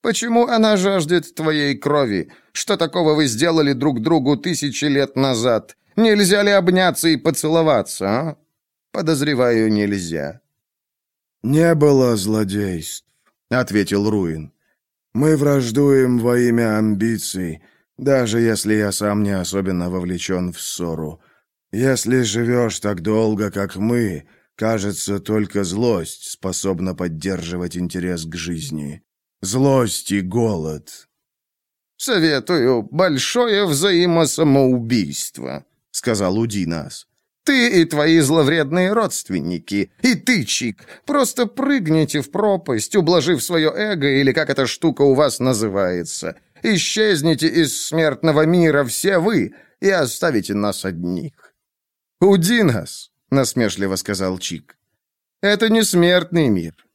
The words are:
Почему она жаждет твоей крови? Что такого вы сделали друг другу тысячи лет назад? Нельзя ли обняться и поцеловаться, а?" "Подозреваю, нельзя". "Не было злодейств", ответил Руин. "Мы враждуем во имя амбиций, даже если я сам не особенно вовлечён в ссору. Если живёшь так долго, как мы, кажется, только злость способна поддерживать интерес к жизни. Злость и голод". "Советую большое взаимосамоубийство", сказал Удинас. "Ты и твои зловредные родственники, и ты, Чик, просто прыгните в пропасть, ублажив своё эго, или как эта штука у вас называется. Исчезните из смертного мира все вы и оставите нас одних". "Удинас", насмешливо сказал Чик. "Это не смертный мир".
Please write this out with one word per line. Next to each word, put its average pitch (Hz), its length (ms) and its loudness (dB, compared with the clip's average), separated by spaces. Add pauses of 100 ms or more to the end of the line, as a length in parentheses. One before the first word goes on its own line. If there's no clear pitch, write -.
Почему 233 460 0
она 220 280 4
жаждет 180 600 0
твоей 151 420 0
крови? 131 540 0 (200)
Что - 240 -4
такого 165 380 0
вы 151 140 2
сделали 143 460 2
друг 131 280 0
другу 143 340 2
тысячи 147 500 -4
лет 139 300 0
назад? 123 640 0 (180)
Нельзя 208 480 4
ли 202 80 4
обняться 185 560 2
и 160 100 4
поцеловаться, 151 920 0
а?" 143 280 -4 (540)
"Подозреваю, 123 800 2
нельзя". 90 680 -2 (1000)
"Не 160 320 4
было 135 420 4
злодейств", 98 880 -4 (440)
ответил 101 600 0
Руин. 82 420 -4 (640)
"Мы 151 240 4
враждуем 135 800 2
во 120 200 2
имя 117 380 2
амбиций, 101 840 -2 (360)
даже 127 420 0
если 107 360 0
я 104 160 0
сам 104 320 -2
не 101 80 -2
особенно 92 580 -4
вовлечён 90 640 -4
в - 100 -16
ссору. 80 580 -8 (520)
Если 123 500 0
живёшь 117 580 -2
так 101 220 -4
долго, 107 500 -2
как 98 240 -6
мы, 104 520 -4 (280)
кажется, 101 640 -4
только 104 440 -4
злость 98 680 -4
способна 92 640 -6
поддерживать 87 840 -6
интерес 90 480 -6
к 82 100 -12
жизни. 78 680 -10 (380)
Злость 127 680 0
и 101 100 0
голод". 90 880 -4 (880)
"Советую 143 960 0
большое 190 760 0
взаимосамоубийство", 135 2000 0 (260)
сказал 101 460 -2
Удинас. 87 680 -4 (360)
"Ты 240 380 4
и 160 40 4
твои 160 340 4
зловредные 160 720 2
родственники, 95 1000 -4 (120)
и 247 120 4
ты, 214 280 -2
Чик, - 420 -6 (200)
просто 262 420 0
прыгните 160 760 0
в - 80 -12
пропасть, 180 680 -2
ублажив 165 480 2
своё 160 300 0
эго, 196 340 -2
или 135 260 4
как 151 160 0
эта 131 180 0
штука 147 360 0
у 139 100 6
вас 139 260 2
называется. 98 960 -2 (260)
Исчезните 170 840 0
из 151 400 0
смертного 156 580 2
мира 160 380 4
все 185 340 -2
вы 170 360 0 (260)
и 196 100 2
оставите 135 640 0
нас 101 320 -2
одних". 90 680 -6 (680)
"Удинас", 180 920 2 (200)
насмешливо 98 640 0
сказал 92 440 -4
Чик. - 380 -12 (640)
"Это 208 280 2
не 220 140 4
смертный 170 640 2
мир". 85 240 -2 (220)